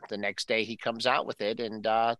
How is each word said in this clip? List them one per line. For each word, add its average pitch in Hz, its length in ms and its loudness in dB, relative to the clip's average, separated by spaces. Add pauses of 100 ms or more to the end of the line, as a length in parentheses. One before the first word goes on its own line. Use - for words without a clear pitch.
the 107 80 -4
next 101 300 -4
day 113 160 2
he 107 140 -8
comes 117 280 -2
out 135 220 4
with - 140 -6
it 110 180 0
and, 107 260 -4
uh, 113 340 4